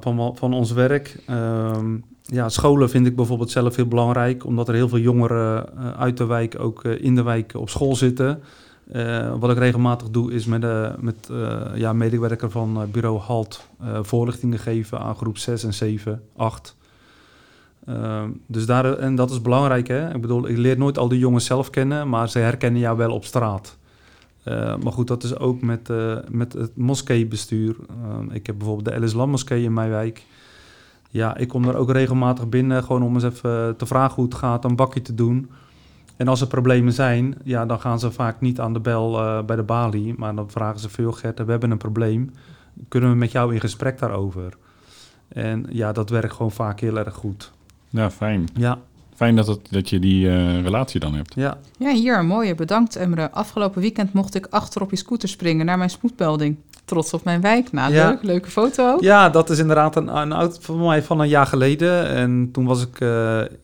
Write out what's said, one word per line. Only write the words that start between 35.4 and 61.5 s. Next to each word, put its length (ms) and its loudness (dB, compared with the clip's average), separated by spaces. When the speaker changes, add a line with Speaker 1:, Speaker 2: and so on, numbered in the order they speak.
Speaker 1:
En 120 0
als 120 4
er 60 2
problemen 460 4
zijn, 420 0
ja, 220 -2
dan 140 -2
gaan 180 -2
ze 140 -2
vaak 280 -4
niet 200 0
aan 120 -2
de 80 -2
bel, 400 0
eh, 220 0
bij 140 -2
de 60 0
balie, 540 0
maar 180 -6
dan 160 -6
vragen 300 -6
ze 80 -10
veel: 240 -2
"Gert, 320 -6
we 60 -2
hebben 200 0
een 80 0
probleem. 520 -2
Kunnen 220 4
we 60 4
met 160 2
jou 220 2
in 60 -2
gesprek 380 -4
daarover?" 540 -4
En 420 -6
ja, 220 -2
dat 180 -4
werkt 220 -2
gewoon 200 -4
vaak 280 -6
heel 180 -2
erg 160 -4
goed. 380 -10
Speaker 2:
Ja, 220 0
fijn. 440 -2
Speaker 1:
Ja. 240 0
Speaker 2:
Fijn 220 4
dat 100 4
het, 240 -4
dat 200 0
je 80 2
die, 300 4
eh, 340 2
relatie 380 0
dan 140 -2
hebt. 200 -6
Speaker 1:
Ja. 240 -2
Speaker 3:
Ja, 140 0
hier, 260 2
een 80 2
mooie. 280 0
"Bedankt, 420 0
Emre. 340 0
Afgelopen 500 -4
weekend 320 0
mocht 220 0
ik 160 -4
achter 320 -2
op 80 -4
je 60 -2
scooter 320 -4
springen 380 0
naar 120 2
mijn 120 0
spoedmelding. 680 0
Trots 300 -2
op 100 -6
mijn 160 0
wijk." 320 2
Nou, 200 2
Speaker 1:
Ja. 160 6
Speaker 3:
leuk. 140 0
Leuke 280 -2
foto. 500 2
Speaker 1:
Ja, 280 8
dat 220 4
is 80 4
inderdaad 380 4
een, 200 0
een 160 -2
oud 280 0
van 260 -6
mij 160 4
van 180 0
een 80 4
jaar 180 6
geleden. 640 2